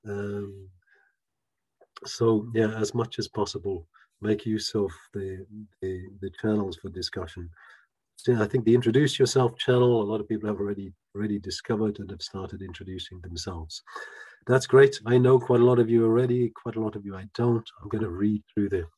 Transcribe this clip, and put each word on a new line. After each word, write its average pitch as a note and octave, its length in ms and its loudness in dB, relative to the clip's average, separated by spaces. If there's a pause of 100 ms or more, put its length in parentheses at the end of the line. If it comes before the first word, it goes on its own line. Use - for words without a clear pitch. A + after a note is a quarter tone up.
Um, G2+ 600 -8 (1400)
so A2+ 480 0
yeah, A2 220 0
as G#2+ 180 -4
much A#2 260 -4
as G#2 80 -6
possible, G2 600 -6 (340)
make G#2+ 240 -2
use G#2+ 300 -4
of G2 160 0 (220)
the, F#2+ 320 -10 (360)
the, F#2 260 -8 (140)
the G2 100 -8 (100)
channels G#2 360 -2
for F#2+ 120 -12
discussion. F2 600 -10 (680)
So A#2+ 240 2
I G#2 60 0
think A#2 180 0
the A2+ 100 6
introduce B2 440 2
yourself B2 380 2
channel, B2 440 4
a G2+ 80 -4
lot G#2+ 120 -2
of G#2 60 -10
people G#2+ 200 -4
have G2+ 120 -4
already, G2 340 -6 (220)
already G#2 240 -4
discovered G#2 600 -4
and F#2+ 120 -12
have F2 100 -12
started F#2+ 400 -10
introducing F#2 600 -14
themselves. E2+ 640 -12 (640)
That's C3 200 4
great. C#3 380 8
I A#2+ 120 4
know B2+ 220 8
quite B2 220 4
a A#2+ 40 8
lot B2 140 6
of A2+ 100 4
you A#2 160 4
already, A#2+ 500 2
quite A2+ 200 -10
a A2+ 60 -4
lot G#2+ 140 -4
of G2+ 100 -10
you G2 100 -10
I F#2+ 180 -14
don't. A#2 340 0 (140)
I'm G#2 80 -14
gonna G#2+ 200 -4
read G#2 340 -2 (100)
through G2+ 160 0
the F2+ 160 -2 (120)